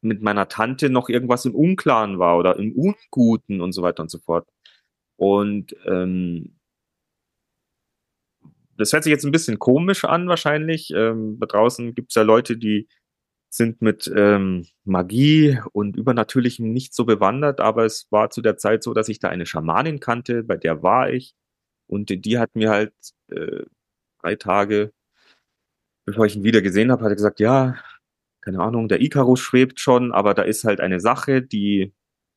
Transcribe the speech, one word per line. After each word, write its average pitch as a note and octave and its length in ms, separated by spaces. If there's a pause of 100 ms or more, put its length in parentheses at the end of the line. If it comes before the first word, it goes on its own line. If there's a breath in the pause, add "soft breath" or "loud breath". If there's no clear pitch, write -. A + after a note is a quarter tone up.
mit A2 200
meiner G2+ 260
Tante C3 420
noch B2+ 200
irgendwas B2 360
im B2 100
Unklaren C3 640
war F2 180
oder F2+ 200
im G#2+ 180
Unguten A#2 840
und F2+ 120
so F#2 100
weiter F2 200
und E2 60
so F2 100
fort. E2+ 280 (720 soft breath)
Und, G2+ 580 (100)
ähm, F2+ 720 (2250)
das G#2+ 160
hört D#3+ 100
sich D#3 80
jetzt D3 140
ein C#3 60
bisschen A#2 280
komisch E3+ 460
an F3 220
wahrscheinlich. D#3+ 680
Ähm, A2 440
da A2 60
draußen A#2 480
gibt's - 220
ja A2+ 80
Leute, A2+ 340
die G#2+ 300 (600)
sind A#2 320
mit, G#2+ 340
ähm, G2 500 (200)
Magie C3 760 (140)
und G2+ 240
Übernatürlichem A#2+ 760
nicht C3 220
so A#2+ 100
bewandert, A#2 540
aber A2+ 260
es - 240
war G#2+ 220
zu A#2 100
der G#2 160
Zeit A2 240
so, A#2 120
dass G#2+ 160
ich G#2+ 100
da - 100
eine F2 160
Schamanin F#2+ 540
kannte, A#2+ 440
bei G#2+ 140
der D#2+ 260
war A2+ 280
ich B2+ 240 (520)
und G#2 220
die, F#2 120
die A#2 180
hat A2+ 160
mir A2 160
halt, G#2+ 220 (360)
äh, - 360 (560)
drei G2+ 140
Tage, G#2 580 (1120)
bevor G#2+ 200
ich G#2 100
ihn G2+ 80
wieder A2 180
gesehen G2+ 300
hab, B2 100
hat A2 100
er G2+ 40
gesagt, G2+ 240
„Ja, B2+ 360 (640 loud breath)
keine F#2 200
Ahnung, A2+ 280
der F#2+ 120
Ikarus B2+ 400
schwebt B2+ 380
schon, B2 340
aber G2+ 200
da G2+ 100
ist G#2+ 200
halt G#2 160
eine F2+ 200
Sache, B2 440
die G2+ 500 (440)